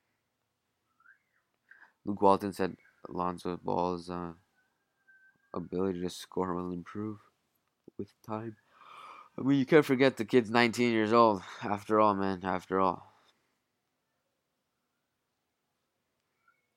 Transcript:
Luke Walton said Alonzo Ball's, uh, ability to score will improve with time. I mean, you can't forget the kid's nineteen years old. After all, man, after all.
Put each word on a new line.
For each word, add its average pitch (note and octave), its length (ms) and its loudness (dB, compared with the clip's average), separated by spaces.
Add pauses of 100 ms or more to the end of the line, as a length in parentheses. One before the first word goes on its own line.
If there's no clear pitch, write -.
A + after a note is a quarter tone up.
(2000)
Luke G2+ 180 -6
Walton G2 300 4
said F2 240 -6 (320)
Alonzo F2+ 540 -6
Ball's, F2+ 460 -4
uh, F2 240 -10 (1200)
ability F2+ 480 -4
to F2+ 100 -4
score F2+ 440 -6
will F2+ 180 -6
improve G#2 460 -10 (800)
with - 160 -12 (100)
time. A2 320 -10 (800)
I A2 40 -8
mean, C#3 160 2
you C3 80 0
can't D3+ 180 6
forget C3+ 320 4
the A2+ 80 -4
kid's A2+ 260 2
nineteen A#2+ 420 2
years A2 200 2
old. A2+ 300 6 (200)
After G#2 380 0
all, G#2+ 140 4
man, F#2+ 300 -4
after F#2 360 -2
all. F#2+ 260 -2 (3750)